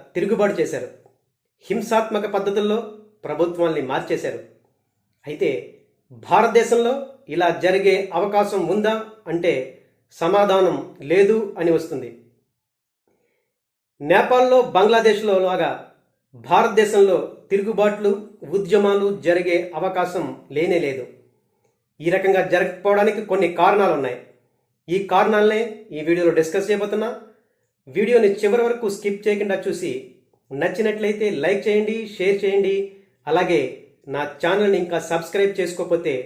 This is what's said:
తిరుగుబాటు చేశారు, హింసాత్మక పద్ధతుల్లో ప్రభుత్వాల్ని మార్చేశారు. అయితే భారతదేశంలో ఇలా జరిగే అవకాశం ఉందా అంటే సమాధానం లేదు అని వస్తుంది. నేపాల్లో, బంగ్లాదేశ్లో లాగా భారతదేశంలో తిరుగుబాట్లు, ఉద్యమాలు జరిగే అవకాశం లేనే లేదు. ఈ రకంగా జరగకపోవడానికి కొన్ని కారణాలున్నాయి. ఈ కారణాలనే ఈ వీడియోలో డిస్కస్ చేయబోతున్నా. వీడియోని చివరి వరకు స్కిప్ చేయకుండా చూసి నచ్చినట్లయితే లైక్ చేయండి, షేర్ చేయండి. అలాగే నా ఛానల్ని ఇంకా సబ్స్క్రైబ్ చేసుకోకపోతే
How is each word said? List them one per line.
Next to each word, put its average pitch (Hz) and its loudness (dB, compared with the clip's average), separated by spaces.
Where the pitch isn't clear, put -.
తిరుగుబాటు 202 0
చేశారు, 135 -6
హింసాత్మక 220 -2
పద్ధతుల్లో 208 -2
ప్రభుత్వాల్ని 165 -2
మార్చేశారు. 143 -4
అయితే 151 -4
భారతదేశంలో 233 2
ఇలా 170 0
జరిగే 190 4
అవకాశం 202 0
ఉందా 214 0
అంటే 170 0
సమాధానం 190 2
లేదు 202 4
అని 170 0
వస్తుంది. 131 -4
నేపాల్లో, 247 4
బంగ్లాదేశ్లో 214 4
లాగా 180 0
భారతదేశంలో 196 4
తిరుగుబాట్లు, 202 0
ఉద్యమాలు 202 2
జరిగే 175 0
అవకాశం 180 -4
లేనే 170 0
లేదు. 139 -4
ఈ 151 -2
రకంగా 190 2
జరగకపోవడానికి 202 0
కొన్ని 185 0
కారణాలున్నాయి. 170 2
ఈ 180 0
కారణాలనే 214 2
ఈ 151 -10
వీడియోలో 170 2
డిస్కస్ 196 0
చేయబోతున్నా. 208 -2
వీడియోని 214 2
చివరి 214 2
వరకు 233 -2
స్కిప్ 202 -6
చేయకుండా 202 -2
చూసి 170 -6
నచ్చినట్లయితే 208 -2
లైక్ 185 -2
చేయండి, 214 0
షేర్ 196 -2
చేయండి. 196 0
అలాగే 165 0
నా 143 -6
ఛానల్ని 196 0
ఇంకా 175 -4
సబ్స్క్రైబ్ 196 -2
చేసుకోకపోతే 170 -2